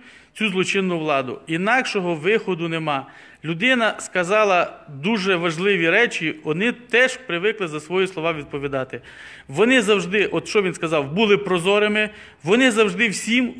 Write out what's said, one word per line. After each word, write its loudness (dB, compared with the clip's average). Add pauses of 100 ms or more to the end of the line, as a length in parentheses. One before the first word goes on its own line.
(340)
цю -2
злочинну 0
владу. -2
Інакшого 0
виходу -2
нема. -4 (380)
Людина 0
сказала 0 (100)
дуже -2
важливі 0
речі, 0 (100)
вони -2
теж 0
привикли -4
за -8
свої 0
слова -4
відповідати. -6 (480)
Вони 4
завжди, 2
от -4
що 2
він -2
сказав, -2
були 4
прозорими, 0 (320)
вони 4
завжди 2
всім -2